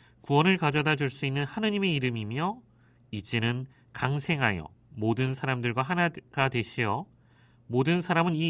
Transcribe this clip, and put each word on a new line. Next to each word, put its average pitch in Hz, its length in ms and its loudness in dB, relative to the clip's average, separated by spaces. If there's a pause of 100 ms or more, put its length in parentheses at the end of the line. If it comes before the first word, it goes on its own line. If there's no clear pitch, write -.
(220)
구원을 165 360 4
가져다 151 380 2
줄 139 140 -2
수 - 160 -8
있는 139 180 -2
하느님의 202 520 -2
이름이며, 127 640 -4 (520)
이제는 117 560 -2 (240)
강생하여 131 720 0 (240)
모든 117 440 0
사람들과 127 480 -2
하나가 147 680 0
되시어 117 560 -2 (640)
모든 135 340 2
사람은 170 340 2
이 160 140 0